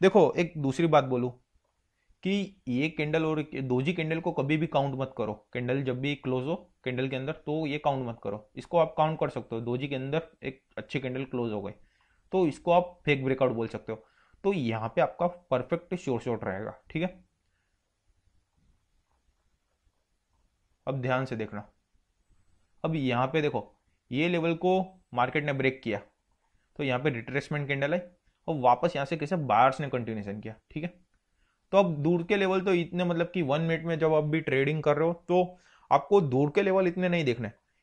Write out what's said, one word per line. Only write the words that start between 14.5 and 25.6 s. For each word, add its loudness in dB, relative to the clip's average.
यहाँ -2
पे 0
आपका 0
परफेक्ट -2
श्योर -2
शॉट -4
रहेगा, -6
ठीक -4
है। -6
अब -4
ध्यान 0
से -6
देखना, -8
अब -2
यहाँ 0
पे 0
देखो, -2
ये 0
लेवल 0
को 0
मार्केट 0
ने 0
ब्रेक 0